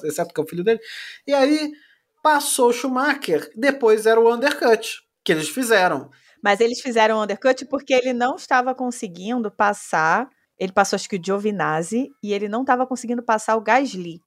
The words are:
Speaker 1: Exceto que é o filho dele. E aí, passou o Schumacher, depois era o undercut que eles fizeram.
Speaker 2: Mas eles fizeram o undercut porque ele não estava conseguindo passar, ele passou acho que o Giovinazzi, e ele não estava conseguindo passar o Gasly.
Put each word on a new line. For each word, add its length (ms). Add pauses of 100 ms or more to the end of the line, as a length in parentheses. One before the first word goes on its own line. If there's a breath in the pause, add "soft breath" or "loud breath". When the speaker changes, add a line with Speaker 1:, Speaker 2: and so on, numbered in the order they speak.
Speaker 1:
Exceto 300
que 80
é 20
o 40
filho 180
dele. 160 (440 loud breath)
E 80
aí, 380 (500 loud breath)
passou 480
o 40
Schumacher, 840
depois 500
era 140
o 100
undercut 760 (200)
que 80
eles 160
fizeram. 600 (320 soft breath)
Speaker 2:
Mas 180
eles 220
fizeram 380
o 40
undercut 460
porque 240
ele 180
não 240
estava 400
conseguindo 760
passar, 800 (320)
ele 140
passou 240
acho 100
que 80
o 100
Giovinazzi, 880 (100)
e 120
ele 160
não 140
estava 220
conseguindo 380
passar 320
o 60
Gasly. 640